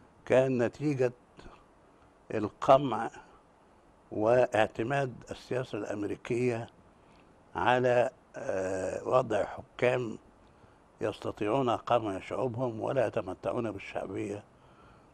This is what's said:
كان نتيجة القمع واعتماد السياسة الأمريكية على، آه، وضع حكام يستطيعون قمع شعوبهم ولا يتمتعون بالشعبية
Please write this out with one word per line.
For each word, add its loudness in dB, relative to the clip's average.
كان 4
نتيجة 0
القمع 2
واعتماد 2
السياسة -6
الأمريكية -4
على، 4
آه، -4
وضع 2
حكام -2
يستطيعون -2
قمع 0
شعوبهم -4
ولا 0
يتمتعون -4
بالشعبية -8